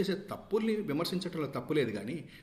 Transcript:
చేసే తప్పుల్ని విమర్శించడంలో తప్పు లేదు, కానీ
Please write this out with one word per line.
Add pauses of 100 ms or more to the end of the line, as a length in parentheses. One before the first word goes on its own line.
చేసే
తప్పుల్ని
విమర్శించడంలో
తప్పు
లేదు,
కానీ (180)